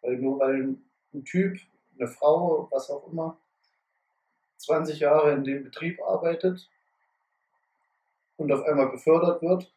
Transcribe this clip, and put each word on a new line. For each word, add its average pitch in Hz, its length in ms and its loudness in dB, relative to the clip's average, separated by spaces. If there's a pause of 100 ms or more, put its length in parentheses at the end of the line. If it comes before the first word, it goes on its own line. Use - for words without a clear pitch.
Weil 123 160 -4
nur 135 220 -2
weil 135 240 2
ein, 131 260 -8 (240)
ein 135 120 -12
Typ, 185 340 -2 (400)
eine 123 80 -4
Frau, 160 640 0
was 135 180 -6
auch 143 220 -10
immer, 165 260 -8 (1200)
zwanzig 156 440 -2
Jahre 147 320 6
in 135 100 -2
dem 135 220 -4
Betrieb - 360 -8
arbeitet 170 680 -2 (1700)
und 147 140 -2
auf 135 120 0
einmal 139 260 2
befördert 165 540 2
wird 180 340 0